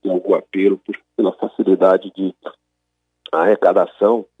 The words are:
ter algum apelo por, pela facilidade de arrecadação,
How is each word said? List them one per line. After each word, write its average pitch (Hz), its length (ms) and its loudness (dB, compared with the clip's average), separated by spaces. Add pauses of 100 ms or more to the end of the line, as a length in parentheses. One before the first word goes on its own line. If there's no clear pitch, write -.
ter 98 80 -8
algum 90 260 -2
apelo 98 420 -2
por, - 180 -12 (220)
pela 101 160 -2
facilidade 95 840 0
de 95 180 -6 (1000)
arrecadação, 98 920 0 (160)